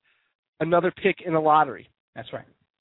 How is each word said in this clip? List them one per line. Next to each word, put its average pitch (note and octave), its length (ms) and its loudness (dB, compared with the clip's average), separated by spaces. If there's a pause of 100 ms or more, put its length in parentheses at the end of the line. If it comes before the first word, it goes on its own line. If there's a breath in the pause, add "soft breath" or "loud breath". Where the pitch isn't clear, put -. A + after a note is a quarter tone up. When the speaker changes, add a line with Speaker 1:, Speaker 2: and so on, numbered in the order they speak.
(600)
Speaker 1:
another E3+ 320 0
pick - 240 -2 (100)
in E3+ 80 -6
the D#3+ 60 0
lottery. D3+ 480 2 (260)
Speaker 2:
That's A2+ 180 -16
right. A2+ 140 -14 (340)